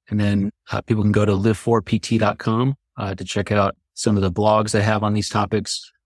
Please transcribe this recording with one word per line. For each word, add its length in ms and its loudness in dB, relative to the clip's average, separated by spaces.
And 80 -2
then, 320 0
uh, 80 -4
people 220 -2
can 100 2
go 140 2
to 80 2
live 240 0
four 240 0
P 160 -2
T 180 -2
dot 220 0
com, 360 0
uh, 180 -6
to 100 -10
check 280 -4
out 240 2
some 220 0
of 60 2
the 100 0
blogs 420 2
I 60 4
have 220 2
on 100 0
these 160 -2
topics. 640 -4